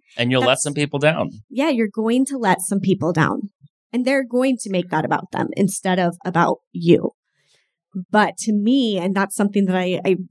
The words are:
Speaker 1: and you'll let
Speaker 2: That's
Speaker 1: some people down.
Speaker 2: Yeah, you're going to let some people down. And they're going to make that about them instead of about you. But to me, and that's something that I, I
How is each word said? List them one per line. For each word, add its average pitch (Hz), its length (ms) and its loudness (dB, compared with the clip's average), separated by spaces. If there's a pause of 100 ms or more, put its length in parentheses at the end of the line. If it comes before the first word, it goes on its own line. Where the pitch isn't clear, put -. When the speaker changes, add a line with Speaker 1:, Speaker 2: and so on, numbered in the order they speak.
(160)
Speaker 1:
and 123 140 0
you'll 127 120 4
let 123 60 4
Speaker 2:
That's 131 140 2
Speaker 1:
some 147 120 -4
people 143 260 -2
down. 151 300 2 (200)
Speaker 2:
Yeah, 277 200 0
you're 226 220 0
going 233 340 0
to 277 120 -6
let 202 220 2
some 196 180 -2
people 190 340 0
down. 170 380 0 (420)
And 247 120 -2
they're 269 200 0
going 247 360 0
to 202 100 -10
make 180 200 -2
that 160 140 -2
about - 280 -4
them - 240 -4
instead 190 420 0
of 175 260 0
about 175 340 0 (140)
you. 170 380 2 (1000)
But 208 300 2
to 220 120 -2
me, 214 460 2
and 180 160 -2
that's 196 200 -2
something 202 320 0
that 185 100 0
I, 180 280 -2
I 190 120 2 (140)